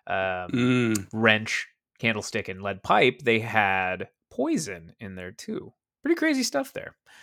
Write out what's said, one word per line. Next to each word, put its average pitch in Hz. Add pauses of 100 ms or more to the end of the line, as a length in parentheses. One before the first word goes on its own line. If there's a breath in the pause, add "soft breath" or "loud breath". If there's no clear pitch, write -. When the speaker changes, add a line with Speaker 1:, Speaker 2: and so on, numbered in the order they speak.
Speaker 1:
um, 92
Speaker 2:
Mm. 120
Speaker 1:
wrench, 110 (320)
candlestick, 107
and 95
lead 101
pipe, 160
they 113
had 95 (220)
poison 147
in 98
there, 90
too. - (300)
Pretty 330
crazy 311
stuff 277
there. - (280 soft breath)